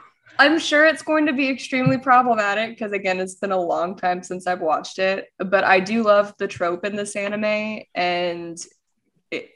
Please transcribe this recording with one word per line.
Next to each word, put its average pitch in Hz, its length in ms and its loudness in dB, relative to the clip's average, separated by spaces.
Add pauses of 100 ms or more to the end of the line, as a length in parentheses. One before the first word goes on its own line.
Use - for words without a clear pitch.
(400)
I'm 302 200 6
sure 302 260 2
it's 302 160 2
going 311 240 2
to 302 80 0
be 269 160 0
extremely 262 480 0
problematic 226 840 2
'cause, 208 120 -6
again, 190 280 -2
it's 185 160 -6
been 196 160 -4
a 185 80 2
long 170 380 -2
time 180 260 -2
since 185 240 -8
I've 180 140 -2
watched 156 380 -2
it, 190 280 -2 (100)
but 190 260 0
I 190 180 6
do 220 220 -2
love 208 340 4
the 196 100 -4
trope 175 380 -4
in 202 100 -6
this 202 200 -8
anime, 214 680 -4 (140)
and 175 600 -4 (760)
it, - 240 -8